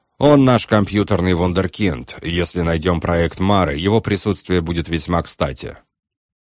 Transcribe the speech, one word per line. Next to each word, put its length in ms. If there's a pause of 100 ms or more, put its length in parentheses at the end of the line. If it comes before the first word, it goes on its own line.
(180)
«Он 260
наш 220
компьютерный 680
вундеркинд. 880
Если 380
найдём 400
проект 400
Мары, 360
его 240
присутствие 600
будет 280
весьма 340
кстати». 560 (640)